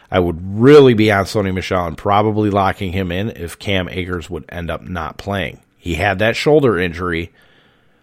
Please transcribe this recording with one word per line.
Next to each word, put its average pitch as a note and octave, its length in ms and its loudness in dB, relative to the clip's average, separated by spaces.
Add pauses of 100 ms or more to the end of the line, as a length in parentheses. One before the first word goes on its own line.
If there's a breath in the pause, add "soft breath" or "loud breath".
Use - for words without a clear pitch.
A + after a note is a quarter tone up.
(120)
I F#2 80 2
would F2+ 400 -4
really C3+ 360 8
be G#2+ 160 2
on G2 140 0
Sony G2 280 -4
Michel F#2 320 -4
and D#2+ 100 -8
probably G#2 540 0
locking F#2+ 420 -2
him F#2 200 -4
in G2 180 -4
if - 300 -12
Cam F#2 280 -4
Akers F2+ 400 -8
would D#2+ 220 -12
end E2+ 220 -10
up D#2+ 100 -8
not E2+ 360 -10
playing. G2 420 -6 (180)
He - 160 -6
had F#2 240 0
that A2 180 0
shoulder C#3 440 2
injury. E2+ 520 -6 (720 soft breath)